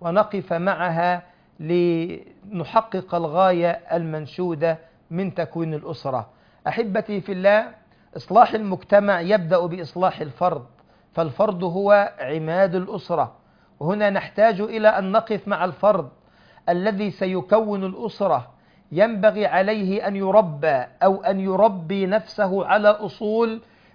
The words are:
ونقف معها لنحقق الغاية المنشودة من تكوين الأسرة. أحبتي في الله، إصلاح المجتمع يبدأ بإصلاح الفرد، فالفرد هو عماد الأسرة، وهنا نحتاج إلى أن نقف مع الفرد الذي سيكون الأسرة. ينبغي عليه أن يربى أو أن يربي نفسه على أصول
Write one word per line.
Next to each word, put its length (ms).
ونقف 520
معها 720
لنحقق 1600
الغاية 560
المنشودة 840
من 220
تكوين 400
الأسرة. 540
أحبتي 540
في 100
الله، 340
إصلاح 360
المجتمع 680
يبدأ 440
بإصلاح 560
الفرد، 440
فالفرد 500
هو 560
عماد 560
الأسرة، 560
وهنا 300
نحتاج 520
إلى 260
أن 240
نقف 360
مع 180
الفرد 440
الذي 420
سيكون 720
الأسرة. 640
ينبغي 540
عليه 640
أن 80
يربى 720
أو 200
أن 160
يربي 680
نفسه 600
على 220
أصول 720